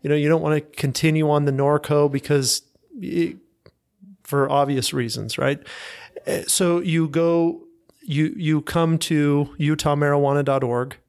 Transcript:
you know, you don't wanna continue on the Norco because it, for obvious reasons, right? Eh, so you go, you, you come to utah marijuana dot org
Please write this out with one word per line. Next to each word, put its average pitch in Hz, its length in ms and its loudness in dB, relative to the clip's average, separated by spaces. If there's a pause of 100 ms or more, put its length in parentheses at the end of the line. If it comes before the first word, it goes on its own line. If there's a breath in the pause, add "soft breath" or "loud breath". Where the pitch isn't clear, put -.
you 147 80 -6
know, 147 60 4
you 147 140 2
don't 160 120 2
wanna 151 200 0
continue 156 680 0
on 147 160 2
the 139 60 2
Norco 143 600 2
because 139 500 0 (400)
it, 170 360 -2 (840)
for 139 280 0
obvious 139 420 0
reasons, 113 440 -6
right? 139 220 -2 (640 loud breath)
Eh, - 220 -4
so 175 320 2
you 165 280 0
go, 170 560 0 (380)
you, 156 340 -2
you 156 260 0
come 165 380 0
to 147 580 0
utah 151 380 0
marijuana 143 480 2
dot 135 200 0
org 123 340 -4 (120)